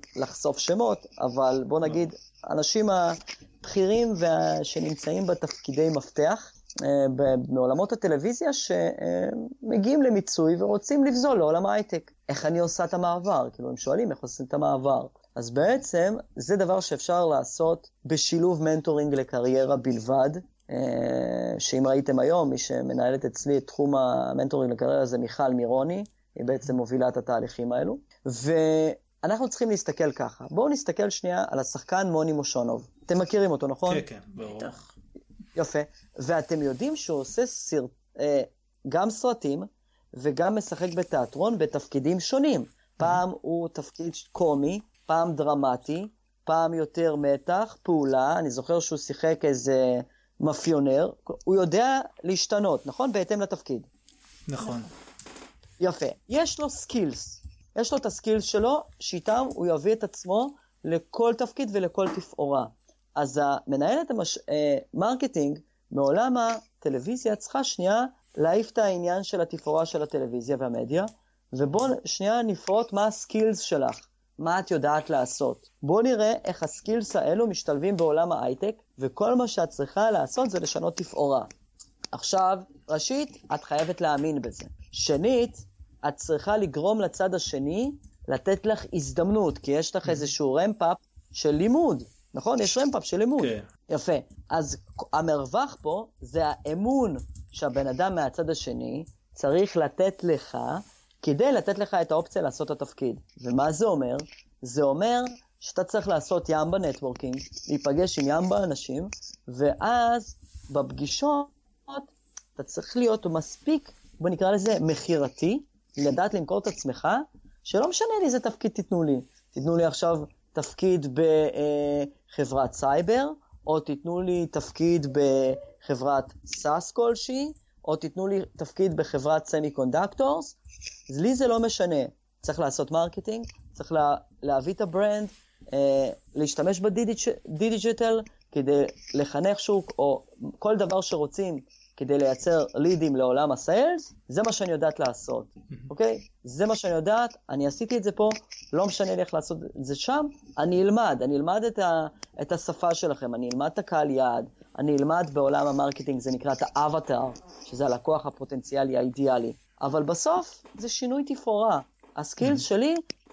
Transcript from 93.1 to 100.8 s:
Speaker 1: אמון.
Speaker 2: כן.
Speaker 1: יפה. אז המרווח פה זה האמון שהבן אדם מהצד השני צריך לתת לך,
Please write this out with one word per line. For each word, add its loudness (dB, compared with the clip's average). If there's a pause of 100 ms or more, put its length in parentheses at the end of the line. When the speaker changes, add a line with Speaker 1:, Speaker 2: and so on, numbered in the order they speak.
Speaker 1:
אמון. 2
Speaker 2:
כן. -2 (280)
Speaker 1:
יפה. 0 (380)
אז -2 (360)
המרווח 0
פה -4 (140)
זה -2
האמון 0 (360)
שהבן -2
אדם 0
מהצד -2
השני -6 (300)
צריך 2
לתת 0
לך, -2 (640)